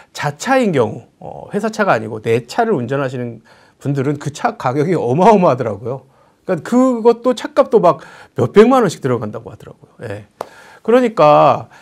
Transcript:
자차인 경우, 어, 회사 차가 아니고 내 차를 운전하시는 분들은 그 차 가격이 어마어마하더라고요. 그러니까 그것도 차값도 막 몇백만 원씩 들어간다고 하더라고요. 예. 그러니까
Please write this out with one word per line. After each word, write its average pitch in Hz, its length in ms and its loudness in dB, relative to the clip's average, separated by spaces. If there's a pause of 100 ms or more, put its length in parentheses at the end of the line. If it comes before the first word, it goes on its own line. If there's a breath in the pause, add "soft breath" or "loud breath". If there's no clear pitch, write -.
(120)
자차인 220 600 -2
경우, 120 320 -2 (160)
어, - 340 -18
회사 208 140 -4
차가 208 240 -2
아니고 113 280 -4
내 117 280 -2
차를 226 240 -2
운전하시는 127 680 -6 (360 soft breath)
분들은 139 400 -4
그 147 140 -8
차 233 240 -4
가격이 143 380 -2
어마어마하더라고요. 131 1160 0 (340 soft breath)
그러니까 180 240 -6
그것도 240 640 2
차값도 262 460 0
막 165 200 2 (340 loud breath)
몇백만 240 480 4
원씩 180 180 -2
들어간다고 113 500 -6
하더라고요. - 400 -20 (140)
예. 104 220 -12 (560 loud breath)
그러니까 156 840 4 (140 soft breath)